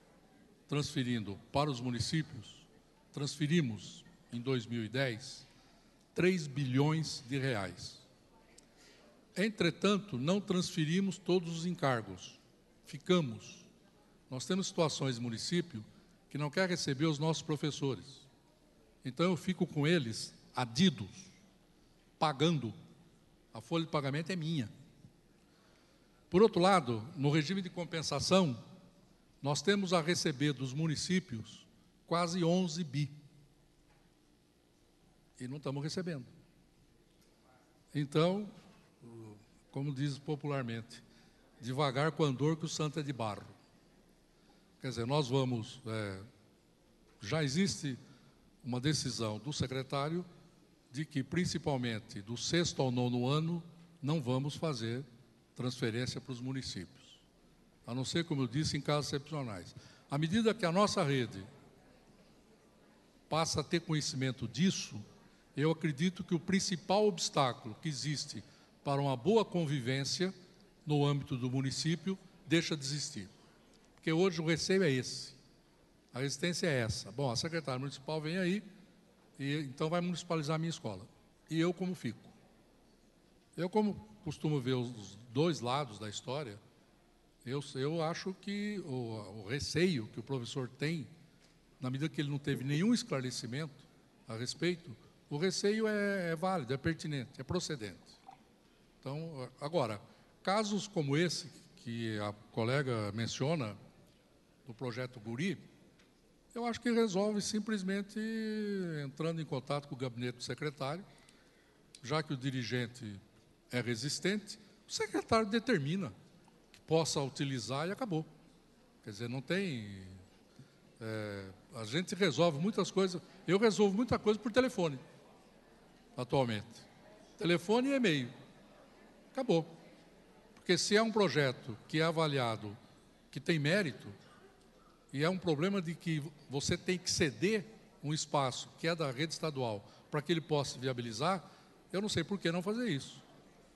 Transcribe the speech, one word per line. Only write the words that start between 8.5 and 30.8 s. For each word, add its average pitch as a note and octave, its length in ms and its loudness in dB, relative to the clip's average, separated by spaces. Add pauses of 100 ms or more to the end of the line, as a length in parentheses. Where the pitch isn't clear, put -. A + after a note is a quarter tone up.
Entretanto, F#3+ 840 2
não E3 220 2
transferimos F3+ 800 0
todos E3+ 400 0
os E3 80 -4
encargos. A#2+ 720 -2 (460)
Ficamos. D3 800 -2 (640)
Nós B2+ 160 -6
temos F#3 220 0
situações C#3+ 480 0
de A#2 60 -6
município A#2+ 640 -2 (460)
que - 80 -8
não D3 120 -2
quer F#3 200 2
receber D#3 360 0
os D3+ 140 2
nossos D#3+ 240 0
professores. C#3 840 -4 (760)
Então, C3+ 220 2
eu F#3 100 4
fico F3+ 320 0
com C#3+ 180 2
eles C#3+ 480 2 (220)
adidos, B2 540 2 (1080)
pagando. C#3+ 560 2 (800)
A A#2 60 -12
folha E3 240 -2
de D3 80 -10
pagamento C#3+ 380 0
é F#3+ 80 -4
minha. D3+ 320 -2 (1600)
Por F3+ 120 6
outro A3 200 8
lado, C3 440 6 (120)
no C#3 120 4
regime D#3+ 320 2
de F3+ 80 -8
compensação, D#3+ 880 2 (840)
nós C#3+ 200 0
temos G3 300 2
a F3+ 80 6
receber D3+ 540 2
dos C3 200 -4
municípios D#3 840 -2 (480)